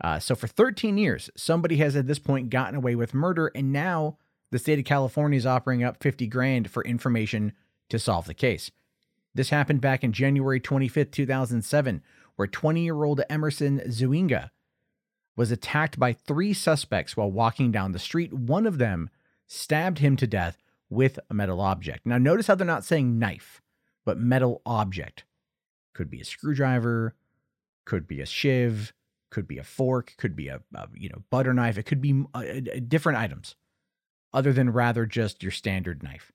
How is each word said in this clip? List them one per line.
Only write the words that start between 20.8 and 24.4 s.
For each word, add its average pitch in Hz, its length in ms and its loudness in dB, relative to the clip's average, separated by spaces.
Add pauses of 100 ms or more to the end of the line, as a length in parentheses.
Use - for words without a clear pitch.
with 127 300 2 (100)
a 107 40 -6
metal 98 280 0
object. 87 440 -2
Now, 120 140 2
notice 160 280 4
how 208 80 6
they're 185 120 -2
not 156 180 -2
saying 127 320 2
knife, 98 440 -4 (440)
but 104 120 0
metal 123 480 2